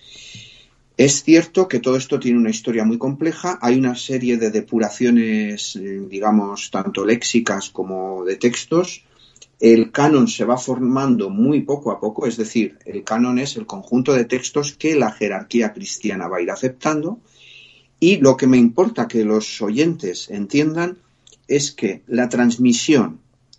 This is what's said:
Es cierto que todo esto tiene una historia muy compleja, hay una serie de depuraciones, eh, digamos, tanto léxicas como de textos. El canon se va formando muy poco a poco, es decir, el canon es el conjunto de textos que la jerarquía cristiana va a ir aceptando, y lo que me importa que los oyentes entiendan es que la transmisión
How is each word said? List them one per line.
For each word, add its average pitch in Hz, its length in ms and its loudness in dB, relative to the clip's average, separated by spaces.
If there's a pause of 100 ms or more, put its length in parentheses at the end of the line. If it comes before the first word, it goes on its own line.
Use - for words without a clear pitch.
(960)
Es 135 260 4
cierto 165 440 4
que 123 120 -2
todo 131 160 0
esto 131 240 -2
tiene 123 180 0
una 113 140 4
historia 113 340 -4
muy 117 120 2
compleja, 160 640 -4
hay 120 180 2
una 123 160 0
serie 123 420 -2
de 110 140 0
depuraciones, 110 1200 0
eh, 98 340 -10
digamos, 101 600 0
tanto 98 360 -6
léxicas 113 640 0
como 95 560 -8
de 95 100 -2
textos. 160 680 -2 (560)
El 113 320 6
canon 143 360 4
se 110 180 -4
va 123 120 2
formando 123 720 0
muy 123 320 2
poco 143 300 -4
a 95 80 -8
poco, 107 280 -4
es 113 100 -4
decir, 107 480 -2
el 98 180 -12
canon 123 360 0
es 139 180 -6
el 110 80 -10
conjunto 127 480 -2
de 120 120 2
textos 139 480 -4
que 156 220 -2
la 113 160 2
jerarquía 104 640 -2
cristiana 95 540 -8
va 92 100 -6
a 87 40 -2
ir 90 100 -4
aceptando, 156 680 -4 (800)
y 185 180 6
lo 135 180 6
que 131 120 0
me 127 100 6
importa 120 500 2
que 113 160 0
los 107 380 -2
oyentes 120 680 -2
entiendan 151 680 -2 (500)
es 143 240 0
que - 360 -6
la 123 220 -2
transmisión 120 880 2 (400)